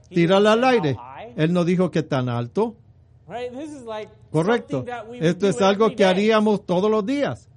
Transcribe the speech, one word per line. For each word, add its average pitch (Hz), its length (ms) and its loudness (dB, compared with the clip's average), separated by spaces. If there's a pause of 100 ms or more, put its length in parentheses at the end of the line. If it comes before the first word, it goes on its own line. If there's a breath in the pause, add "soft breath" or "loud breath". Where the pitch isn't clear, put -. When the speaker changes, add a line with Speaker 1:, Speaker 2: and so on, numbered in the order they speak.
Speaker 1:
He 180 60 -20
Speaker 2:
Tírala 196 400 4
Speaker 1:
didn't 240 100 2
Speaker 2:
al 262 60 4
Speaker 1:
say 240 80 4
Speaker 2:
aire." 147 160 0
Speaker 1:
how 120 100 -10
high. 139 320 -16
Speaker 2:
Él 160 160 2
no 175 140 2
dijo 180 240 2
qué 160 120 -2
tan 131 280 -2
alto. 120 460 -2 (520)
Speaker 1:
Right? 240 240 -10
This 294 180 -12
is 285 140 -16
like 214 260 -12 (220)
Speaker 2:
Correcto. 175 460 -2
Speaker 1:
something 127 140 -8
that 233 160 -12
we 240 100 -16
would 175 80 -4
Speaker 2:
Esto 180 200 0
Speaker 1:
do 196 40 4
Speaker 2:
es 196 120 -2
algo 202 240 4
Speaker 1:
every 202 100 -2
Speaker 2:
que 208 80 0
Speaker 1:
day. 185 60 6
Speaker 2:
haríamos 208 560 2
todos 185 240 0
los 220 160 0
días. 254 500 -4